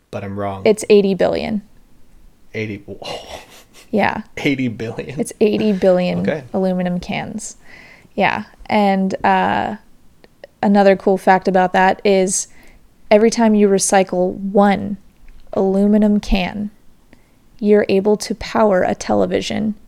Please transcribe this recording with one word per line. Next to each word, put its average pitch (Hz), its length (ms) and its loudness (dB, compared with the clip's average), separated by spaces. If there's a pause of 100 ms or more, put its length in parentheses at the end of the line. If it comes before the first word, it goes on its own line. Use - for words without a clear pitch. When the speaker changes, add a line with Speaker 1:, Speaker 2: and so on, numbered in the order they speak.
(100)
Speaker 1:
But 101 140 -10
I'm 98 140 -10
wrong. 98 260 -6
Speaker 2:
It's 214 240 -6
eighty 202 260 2
billion. 190 480 -4 (920)
Speaker 1:
Eighty. 110 340 -10
<laughs> 98 60 -14 (1000)
Speaker 2:
Yeah. 214 300 -2 (140)
Speaker 1:
Eighty 131 320 -2
billion? 113 500 -10
Speaker 2:
It's 156 220 -6
eighty 214 320 0
billion 180 480 0
Speaker 1:
Okay. 160 240 -4 (100)
Speaker 2:
aluminum 180 460 -2
cans. - 560 -10 (580)
Yeah. 202 300 0 (220)
And, 196 500 0 (100)
uh, 202 520 0 (840)
another 202 320 6
cool 190 240 0
fact 190 300 2
about 185 240 2
that 190 320 2
is 190 420 2 (640)
every 220 200 6
time 220 260 2
you 208 120 4
recycle 190 640 0
one 202 640 0 (580)
aluminum 208 680 2
can, 208 500 -4 (880)
you're 208 300 4
able 202 300 2
to - 180 -8
power 208 480 0
a - 100 -2
television 202 800 -2 (140)